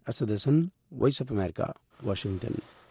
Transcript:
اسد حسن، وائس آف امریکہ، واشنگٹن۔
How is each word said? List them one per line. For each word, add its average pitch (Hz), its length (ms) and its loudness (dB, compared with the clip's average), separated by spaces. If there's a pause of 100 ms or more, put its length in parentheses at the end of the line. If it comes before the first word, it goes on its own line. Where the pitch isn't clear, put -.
اسد 117 280 -2
حسن، 139 260 4 (320)
وائس 135 300 2
آف 131 100 -6
امریکہ، 92 320 0 (420)
واشنگٹن۔ 98 460 -2 (380)